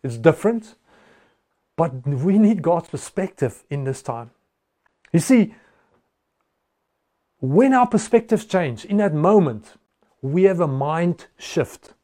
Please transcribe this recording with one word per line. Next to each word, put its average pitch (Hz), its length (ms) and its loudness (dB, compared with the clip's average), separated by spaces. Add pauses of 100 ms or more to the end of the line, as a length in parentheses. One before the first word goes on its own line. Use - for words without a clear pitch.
It's 120 160 -8
different, 196 580 0 (1000)
but 131 320 -4
we 151 320 0
need 208 220 2
God's 165 260 -2
perspective - 800 -8
in 143 140 -8
this 131 180 -8
time. 117 300 -12 (800)
You 170 80 2
see, 220 360 2 (1900)
when 202 320 4
our 247 140 4
perspectives 226 580 0
change, 160 400 -4
in 202 120 -4
that 202 160 0
moment, 156 600 0 (480)
we 151 220 0
have 190 160 2
a 170 80 0
mind 151 600 -4 (100)
shift. - 560 -8 (100)